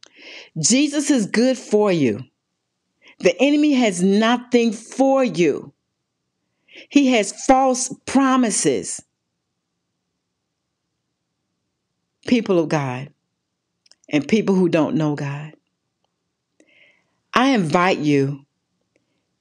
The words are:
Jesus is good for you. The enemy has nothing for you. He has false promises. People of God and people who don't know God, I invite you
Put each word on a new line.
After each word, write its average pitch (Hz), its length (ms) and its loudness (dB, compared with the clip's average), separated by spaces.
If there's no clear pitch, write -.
Jesus 285 480 0
is 254 140 2
good 240 320 0
for 208 340 0
you. 127 320 0
The 180 200 2
enemy 294 320 2
has 214 300 0
nothing 226 720 0
for 269 500 0
you. 156 480 -2
He 285 220 2
has 214 340 -2
false 262 480 0
promises. 233 1000 -2
People 208 320 2
of 160 80 -2
God 139 440 -6
and 294 200 -2
people 196 260 2
who 185 140 2
don't 160 260 0
know 151 220 -2
God, 147 380 -10
I 247 140 2
invite 180 500 2
you 139 480 0